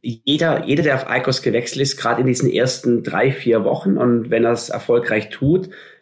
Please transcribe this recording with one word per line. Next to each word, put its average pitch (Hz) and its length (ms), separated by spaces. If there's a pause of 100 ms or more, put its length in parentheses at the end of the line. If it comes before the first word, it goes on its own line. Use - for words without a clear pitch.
jeder, 143 640
jeder, 147 180
der 143 120
auf 127 140
icos 123 340
gewechselt 120 380
ist, 139 160
gerade 117 240
in 131 60
diesen - 240
ersten 120 520
drei, 107 280
vier 113 320
Wochen, - 340
und 120 340
wenn 113 120
er 117 100
es - 160
erfolgreich 208 600
tut, 175 400 (320)